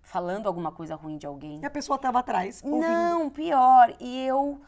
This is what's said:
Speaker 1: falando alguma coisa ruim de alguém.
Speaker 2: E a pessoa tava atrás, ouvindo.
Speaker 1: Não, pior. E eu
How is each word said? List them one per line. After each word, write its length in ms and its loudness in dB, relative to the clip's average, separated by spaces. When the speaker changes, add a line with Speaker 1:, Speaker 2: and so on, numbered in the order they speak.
Speaker 1:
falando 440 -6
alguma 240 -4
coisa 240 -10
ruim 220 -10
de 100 -14
alguém. 360 -12
Speaker 2:
E 40 -8
a 40 -6
pessoa 280 -4
tava 200 -2
atrás, 440 -4
ouvindo. 200 -2
Speaker 1:
Não, 480 0
pior. 680 6
E 280 -8
eu 420 -2